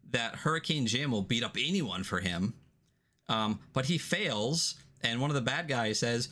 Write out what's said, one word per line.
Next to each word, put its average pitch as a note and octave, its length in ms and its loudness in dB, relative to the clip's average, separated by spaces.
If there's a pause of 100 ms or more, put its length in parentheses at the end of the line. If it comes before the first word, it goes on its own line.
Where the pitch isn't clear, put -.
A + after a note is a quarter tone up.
that A#2 260 0
Hurricane D#3 520 2
Jim B2+ 240 2
will G#2 100 2
beat A#2 220 0
up G#2+ 140 -4
anyone B2 460 0
for F#2+ 160 -2
him, F#2 360 0 (720)
um, A2 300 0 (120)
but C3 140 0
he D#3+ 120 0
fails, D#3 800 0 (260)
and A#2+ 200 0
one C#3+ 80 2
of D3 60 0
the C3+ 60 2
bad C#3+ 280 -2
guys A2+ 300 0
says, A#2+ 320 0